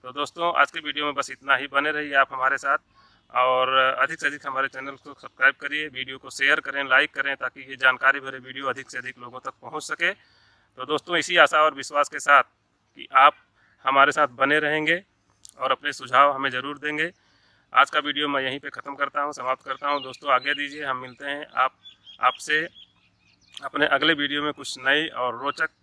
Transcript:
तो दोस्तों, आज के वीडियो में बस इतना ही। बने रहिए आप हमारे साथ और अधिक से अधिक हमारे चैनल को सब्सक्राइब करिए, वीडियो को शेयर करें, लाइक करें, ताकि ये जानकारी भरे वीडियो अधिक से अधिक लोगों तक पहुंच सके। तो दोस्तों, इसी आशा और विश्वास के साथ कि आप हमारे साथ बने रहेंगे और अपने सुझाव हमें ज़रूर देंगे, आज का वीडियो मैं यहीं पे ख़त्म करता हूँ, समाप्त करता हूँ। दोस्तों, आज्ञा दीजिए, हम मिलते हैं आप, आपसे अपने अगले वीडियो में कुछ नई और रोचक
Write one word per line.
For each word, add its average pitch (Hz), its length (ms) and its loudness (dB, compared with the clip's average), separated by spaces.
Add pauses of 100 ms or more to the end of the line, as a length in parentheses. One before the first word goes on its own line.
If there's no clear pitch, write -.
तो 127 80 -14
दोस्तों, 160 440 -4
आज 143 160 2
के 165 80 -10
वीडियो 147 260 -6
में 147 80 -4
बस 131 180 -6
इतना 135 240 0
ही। 135 120 -4
बने 139 240 0
रहिए 147 220 -6
आप 139 180 4
हमारे 131 260 0
साथ 143 200 0 (580)
और 127 420 2
अधिक 131 420 2
से 156 80 -2
अधिक 143 200 -6
हमारे 135 200 -2
चैनल 131 240 -10
को 139 220 -18
सब्सक्राइब 131 420 0
करिए, 147 320 -6
वीडियो 131 300 -10
को 131 120 -18
शेयर 139 300 2
करें, 139 240 -6
लाइक 135 300 4
करें, 139 220 -4
ताकि 131 260 -10
ये 135 140 -14
जानकारी 131 440 2
भरे 135 200 -12
वीडियो 131 260 -12
अधिक 131 260 -6
से 131 60 -12
अधिक 123 220 -14
लोगों 123 200 -16
तक 131 120 -12 (100)
पहुंच 147 220 -10
सके। 170 280 -4 (640)
तो 127 100 -10
दोस्तों, 156 320 -2
इसी 170 200 0
आशा 156 240 6
और 156 120 4
विश्वास 143 360 -2
के 151 100 -12
साथ 139 240 6 (520)
कि - 180 -18
आप 139 220 8 (480)
हमारे 139 280 6
साथ 151 160 2
बने 135 320 2
रहेंगे 156 440 0 (540)
और 131 140 -2
अपने 143 220 -2
सुझाव 131 380 4
हमें 135 180 -2
ज़रूर 131 280 -6
देंगे, 151 340 -4 (640)
आज 139 160 6
का 151 100 0
वीडियो 143 280 -2
मैं 139 140 0
यहीं 131 180 -4
पे 143 100 -12
ख़त्म 139 260 -12
करता 143 260 -4
हूँ, 147 120 -4
समाप्त 127 320 -4
करता 143 240 -6
हूँ। 143 140 -2
दोस्तों, 131 280 -6
आज्ञा 127 220 2
दीजिए, 143 300 -6
हम 131 140 -4
मिलते 127 280 -14
हैं 143 300 -8
आप, 131 220 0 (440)
आपसे 151 460 0 (960)
अपने 147 220 0
अगले 147 280 2
वीडियो 143 300 -2
में 147 100 -4
कुछ 131 260 -12
नई 143 280 2
और 123 340 -4
रोचक 143 280 -4 (140)